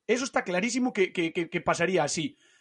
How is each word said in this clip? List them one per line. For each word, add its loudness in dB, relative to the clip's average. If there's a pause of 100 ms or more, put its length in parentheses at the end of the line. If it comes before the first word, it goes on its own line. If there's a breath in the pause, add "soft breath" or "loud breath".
Eso 2
está -2
clarísimo 0
que, 2
que, -2
que, -4
que -4
pasaría 2
así. -4 (240 soft breath)